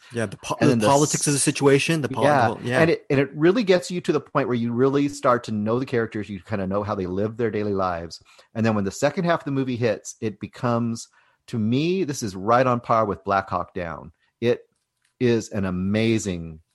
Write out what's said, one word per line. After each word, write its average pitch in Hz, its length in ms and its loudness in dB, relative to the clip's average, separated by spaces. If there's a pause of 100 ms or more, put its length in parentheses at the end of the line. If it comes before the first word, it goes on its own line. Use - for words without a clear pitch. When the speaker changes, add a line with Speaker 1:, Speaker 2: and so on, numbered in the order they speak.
(120)
Speaker 1:
Yeah, 117 140 -4
the 95 120 -10
po-, - 220 -8
Speaker 2:
And - 80 4
Speaker 1:
the 147 40 6
Speaker 2:
then 120 80 2
the 107 80 2
Speaker 1:
politics 143 340 4
Speaker 2:
s-, - 60 -2
Speaker 1:
of 147 60 0
the 135 60 0
situation, 143 600 2
the 127 80 -4
pol-, 113 140 -2
Speaker 2:
yeah. 143 180 4
Speaker 1:
the 113 140 2
whole, - 80 -14
yeah. 123 180 0
Speaker 2:
And 160 80 4
it, - 220 -2
and 135 80 4
it 139 160 0
really 180 280 4
gets 180 280 2
you 175 100 -4
to - 100 -4
the 151 80 2
point 135 280 -2
where 123 80 0
you 117 160 0
really 135 360 2
start 127 360 0
to - 80 -8
know 110 260 0
the 131 80 -2
characters. 110 440 -4
You 98 100 -10
kinda 98 260 -6
know 98 160 -2
how 104 140 -4
they 95 100 -4
live 101 320 -4
their 113 140 -2
daily 104 240 -2
lives. 87 480 -4 (320)
And 110 100 0
then 110 80 4
when 104 120 0
the 95 60 -4
second 151 340 -2
half 170 160 0
of - 40 -14
the 147 60 -6
movie 131 240 -2
hits, 113 440 -2
it 107 200 -6
becomes, 117 720 -4 (380)
to 120 120 -6
me, 151 440 0
this 135 200 -6
is 98 120 -6
right 117 300 4
on 120 140 2
par 113 260 2
with 95 180 -4
Black 98 280 0
Hawk 87 240 -4
Down. 85 380 -10 (280)
It 117 200 2 (580)
is 117 300 2
an 98 160 -4
amazing 95 960 -2 (140)